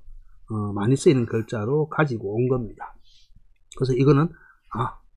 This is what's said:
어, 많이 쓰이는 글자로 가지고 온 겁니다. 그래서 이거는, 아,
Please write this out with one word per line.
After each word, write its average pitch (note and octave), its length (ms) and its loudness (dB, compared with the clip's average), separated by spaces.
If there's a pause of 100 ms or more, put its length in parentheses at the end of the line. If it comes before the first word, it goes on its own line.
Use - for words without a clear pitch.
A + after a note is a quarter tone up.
(500)
어, G#2 240 -4
많이 G#2 220 2
쓰이는 C3 300 4
글자로 A#2 640 -2
가지고 A2 460 -2
온 B2 120 2
겁니다. B2 480 -4 (800)
그래서 C3 160 0
이거는, C#3 360 4 (440)
아, A#2 260 -6 (180)